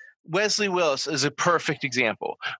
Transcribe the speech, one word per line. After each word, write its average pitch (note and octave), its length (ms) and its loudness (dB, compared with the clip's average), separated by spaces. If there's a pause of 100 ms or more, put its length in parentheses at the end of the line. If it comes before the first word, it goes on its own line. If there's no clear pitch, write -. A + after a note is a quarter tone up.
(240)
Wesley G3+ 440 0
Willis E3+ 380 0
is C#3 180 0
a D3 60 2
perfect D#3+ 540 0
example. A#2+ 520 -2 (240)